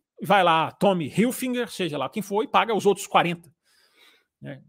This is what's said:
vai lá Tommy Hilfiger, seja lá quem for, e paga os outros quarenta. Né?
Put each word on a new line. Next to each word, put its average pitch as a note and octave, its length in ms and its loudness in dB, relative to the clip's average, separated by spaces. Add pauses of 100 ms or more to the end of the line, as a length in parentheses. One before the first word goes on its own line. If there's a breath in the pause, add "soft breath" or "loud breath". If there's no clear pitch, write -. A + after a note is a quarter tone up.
(220)
vai F#3+ 220 4
lá D#3+ 280 2
Tommy F3+ 360 0
Hilfiger, B3 640 -2
seja D3 280 -6
lá C3+ 120 -6
quem G#3+ 120 -6
for, G3+ 220 -4
e C#4+ 40 -8
paga G#3 280 2
os G3 100 -2
outros G3 220 2
quarenta. E3+ 420 0 (920 soft breath)
Né? C#3 280 -16